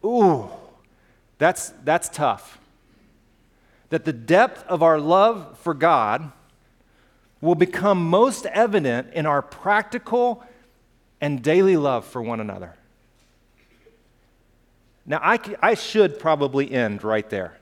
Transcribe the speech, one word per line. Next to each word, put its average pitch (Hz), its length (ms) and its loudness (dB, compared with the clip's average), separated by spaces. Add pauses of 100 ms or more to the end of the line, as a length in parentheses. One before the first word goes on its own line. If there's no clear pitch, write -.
Ooh, 190 460 2 (880)
that's, - 340 0 (100)
that's 156 280 -2
tough. - 480 -6 (1300)
That 160 140 -4
the 156 80 -4
depth 147 540 0
of 170 160 -2
our 160 180 4
love 185 600 0
for 170 120 -6
God 139 580 0 (1080)
will 170 140 2
become 180 560 0
most 220 340 2
evident 156 720 -2
in 156 100 -4
our 147 160 0
practical 226 1040 -4 (800)
and 143 200 -4
daily 180 360 4
love 135 260 -2
for - 160 -10
one 113 180 -6
another. 95 360 -12 (2250)
Now, 147 160 -4
I 214 160 2
c-, 202 240 -12
I 208 100 4
should 196 460 0
probably 143 520 0
end 113 320 -2
right 107 280 -2
there 92 320 -8